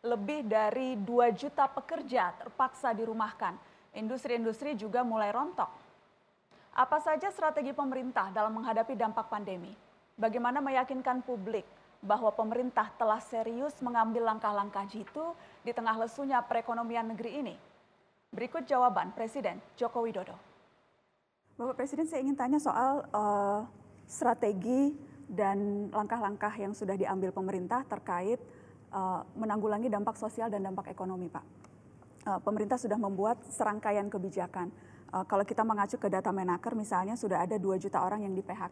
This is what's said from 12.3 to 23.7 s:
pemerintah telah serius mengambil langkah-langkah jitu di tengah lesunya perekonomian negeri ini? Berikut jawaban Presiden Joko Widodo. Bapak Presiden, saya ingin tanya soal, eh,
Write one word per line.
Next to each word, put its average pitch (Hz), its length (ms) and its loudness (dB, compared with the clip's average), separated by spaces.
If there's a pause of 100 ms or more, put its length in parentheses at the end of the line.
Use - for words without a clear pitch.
pemerintah 226 640 0
telah 220 240 4
serius 233 640 -4
mengambil 233 400 2
langkah-langkah 208 640 0
jitu 302 480 -8 (320)
di 233 80 -2
tengah 226 240 2
lesunya 254 480 0
perekonomian 233 640 0
negeri 226 320 -6
ini? 214 120 -6 (760)
Berikut 247 400 -6
jawaban 220 480 4
Presiden 226 400 -4 (160)
Joko 233 320 -2
Widodo. 185 320 -6 (1200)
Bapak 247 160 -2
Presiden, 285 320 -2
saya 311 160 -2
ingin 277 160 2
tanya 277 240 4
soal, 269 400 2
eh, 208 580 2 (460)